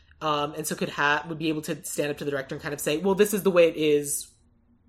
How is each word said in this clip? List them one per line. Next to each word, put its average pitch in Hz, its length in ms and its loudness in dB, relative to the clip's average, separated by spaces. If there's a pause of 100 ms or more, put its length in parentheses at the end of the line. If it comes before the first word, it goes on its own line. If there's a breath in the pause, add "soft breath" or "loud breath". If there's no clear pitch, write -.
(220 soft breath)
um, 147 340 -2
and 156 100 -6
so - 100 -4
could 180 140 -4
ha-, 151 380 0
would 165 100 -8
be 156 120 -2
able 156 140 -2
to 156 200 -8
stand 147 280 -4
up 143 80 -6
to - 60 -8
the 143 60 -4
director 139 240 -6
and 143 60 -10
kind 151 120 -6
of 139 60 -10
say, 151 180 -2
"Well, 190 180 0
this 208 180 4
is 190 100 -2
the 190 80 4
way 175 160 8
it 160 80 0
is 147 540 0 (600)